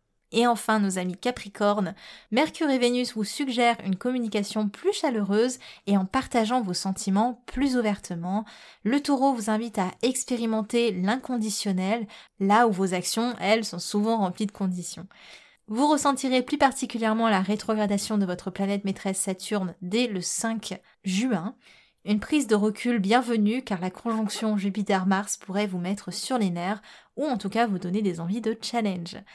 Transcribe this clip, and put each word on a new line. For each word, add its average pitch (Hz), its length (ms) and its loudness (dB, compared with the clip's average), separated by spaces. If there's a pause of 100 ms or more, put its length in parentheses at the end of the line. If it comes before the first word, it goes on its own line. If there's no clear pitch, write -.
(300)
Et 233 160 4
enfin, 220 320 2
nos 196 200 0
amis 180 180 -2
Capricornes, 208 800 0 (340)
Mercure 302 400 0
et 262 80 4
Vénus 247 360 0
vous 214 100 -2
suggèrent 240 600 0
une 190 120 0
communication 220 720 -2
plus 349 240 -2
chaleureuse 226 640 0 (300)
et 202 80 4
en 190 80 2
partageant 247 580 0
vos 180 100 -2
sentiments 196 760 0
plus 262 300 0
ouvertement. 202 680 -2 (400)
Le 254 160 2
Taureau 277 340 4
vous 220 160 -2
invite 220 300 -2
à 185 100 0 (120)
expérimenter 226 880 0
l'inconditionnel, 208 1120 -2 (320)
là 214 300 6
où - 20 4
vos 185 240 0
actions, 226 460 -2
elles, 214 240 2
sont 175 160 -8
souvent 220 380 0
remplies 196 280 -2
de 196 60 -6
conditions. 180 560 -6 (580)
Vous 240 220 2
ressentirez 269 540 2
plus 285 160 -4
particulièrement 226 720 2
la 196 120 4
rétrogradation 208 800 0
de 196 80 4
votre 180 240 -4
planète 196 340 -2
maîtresse 196 340 -2
Saturne 190 640 -4
dès 214 240 0
le 196 140 -4
cinq 226 600 -4 (220)
juin. 196 540 0 (520)
Une 208 120 2
prise 285 260 0
de 220 80 2
recul 214 460 2
bienvenue 226 640 2
car 190 160 -4
la 185 100 -4
conjonction 220 680 -2
Jupiter-Mars 196 800 0
pourrait 202 280 -2
vous 185 140 -4
mettre 185 320 -4
sur - 260 -2
les 196 120 2
nerfs 180 300 -4 (360)
ou 277 80 -2
en 277 120 0
tout 190 120 -4
cas 226 180 2
vous 190 140 0
donner 180 200 -2
des 180 200 0
envies 190 200 -2
de 220 220 -2
challenge. 190 540 -4 (180)